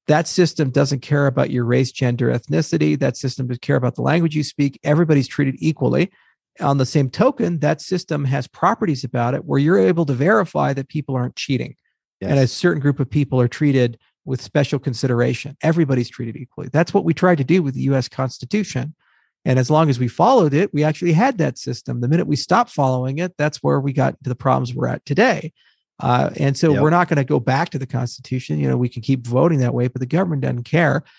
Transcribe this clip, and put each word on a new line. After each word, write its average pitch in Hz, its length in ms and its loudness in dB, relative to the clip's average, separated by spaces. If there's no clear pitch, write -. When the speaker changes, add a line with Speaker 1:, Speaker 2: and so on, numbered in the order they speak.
Speaker 1:
That 156 200 2
system 160 420 0
doesn't 139 300 0
care 143 280 0
about 135 220 0
your 123 140 -2
race, 123 260 2
gender, 123 400 -2
ethnicity. 151 680 0
That 135 160 0
system 131 320 -6
doesn't 123 140 -8
care 143 160 2
about 123 180 -2
the - 60 -8
language 156 340 2
you 151 80 0
speak. 143 400 -4
Everybody's 151 460 2
treated 135 300 -2
equally. 151 520 0
On 139 180 0
the 135 80 2
same 135 240 0
token, 175 500 2
that 151 200 0
system 156 460 -4
has 135 200 -2
properties 175 600 -2
about 120 280 -2
it - 120 -6
where 139 140 0
you're 160 200 4
able 175 280 2
to 143 60 0
verify 151 600 0
that 135 160 -8
people 143 260 -6
aren't 123 220 -4
cheating. 123 400 -4
And 190 140 -2
a 139 80 6
Speaker 2:
Yes. 127 100 2
Speaker 1:
certain 175 300 0
group 139 180 2
of 131 100 -4
people 135 300 0
are 120 80 4
treated 127 500 0
with 131 160 -6
special 143 360 0
consideration. 123 840 -2
Everybody's 139 480 0
treated 113 260 -10
equally. - 320 -14
That's - 260 0
what 202 120 0
we 165 80 2
tried 180 240 2
to 135 80 -2
do 170 180 2
with 139 100 -4
the 131 100 -6
U 135 120 0
S 127 140 -2
Constitution. 131 840 -6
And 131 120 2
as 127 120 2
long 156 200 4
as 123 100 0
we 123 100 0
followed 190 440 2
it, 175 200 0
we 147 100 0
actually 156 300 0
had 233 240 2
that 147 200 -2
system. 123 440 -8
The 120 80 0
minute 170 180 2
we 151 80 -2
stopped 220 360 0
following 131 480 -2
it, 180 180 -6
that's 151 260 -4
where 143 160 2
we 135 140 -4
got 131 220 0
into - 120 -14
the 123 80 -4
problems 131 380 0
we're 127 140 -4
at 127 180 -6
today. 170 480 0
Uh, 131 380 2
and 139 200 0
so 160 160 2
Speaker 2:
Yep. 135 80 2
Speaker 1:
we're 151 80 4
not 175 180 2
gonna 147 160 2
go 139 160 0
back 131 300 -2
to - 80 -8
the 131 80 -10
Constitution. 123 760 -6
You 143 80 -2
know, 131 80 0
we 123 140 0
can 120 140 -12
keep 131 240 -2
voting 139 320 2
that 120 160 0
way, 123 120 0
but 123 120 -8
the 131 80 -6
government 160 340 -2
doesn't 123 220 -4
care. 151 400 2